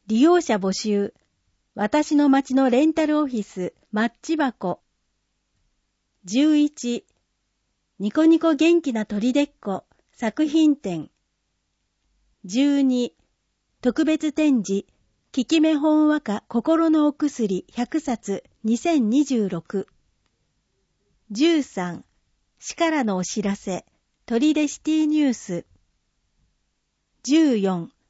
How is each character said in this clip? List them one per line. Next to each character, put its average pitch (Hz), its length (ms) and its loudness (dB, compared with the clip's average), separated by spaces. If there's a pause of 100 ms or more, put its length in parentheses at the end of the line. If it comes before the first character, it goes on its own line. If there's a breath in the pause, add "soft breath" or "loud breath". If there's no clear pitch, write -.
利 220 140 0
用 339 200 4
者 240 160 -2
募 190 160 -2
集。 202 400 -4 (640)
私 294 420 -2
の 294 120 4
町 269 260 2
の 262 140 2
レ 247 160 2
ン 320 80 2
タ 311 140 0
ル 302 120 0
オ 302 80 0
フ 254 60 -8
ィ 220 100 -4
ス、 185 320 -8 (180)
マ 214 140 -2
ッ 226 140 -4
チ 320 160 -4
箱。 247 440 -4 (1400)
十 277 320 2
一、 294 500 -2 (920)
ニ 202 140 -4
コ 311 140 2
ニ 320 120 6
コ 330 160 2
元 330 280 2
気 277 100 -4
な 214 140 -4
鳥 214 260 -2
で 285 120 2
っ 285 60 -10 (100)
こ、 190 240 -8 (280)
作 247 340 -4
品 302 300 4
展。 170 340 -8 (1300)
十 277 380 0
二、 247 340 -2 (640)
特 277 240 0
別 311 280 -2
展 285 300 2
示、 196 240 -4 (480)
効 254 100 -2
き 320 160 2
目 311 160 4
ほ 302 280 2
ん 302 40 4
わ 302 120 0
か 208 260 -6
心 320 440 0
の 311 160 2
お 294 60 0
薬 220 600 -4
百 247 280 -4
冊、 214 440 -6 (180)
二 220 140 0
千 294 320 0
二 269 160 2
十 226 240 0
六。 185 400 -6 (1400)
十 294 320 2
三、 180 420 -8 (540)
市 - 180 -16
か 330 140 0
ら 311 120 0
の 208 140 -2
お 180 80 -2
知 - 180 -6
ら 202 140 -2
せ、 - 300 -10 (400)
取 240 260 0
手 294 160 0
シ - 120 -10
テ 311 100 -6
ィ 311 160 2
ニ 302 140 0
ュ 285 100 2
ー 226 40 -2
ス。 - 320 -10 (1600)
十 285 340 2
四、 190 340 -2 (180)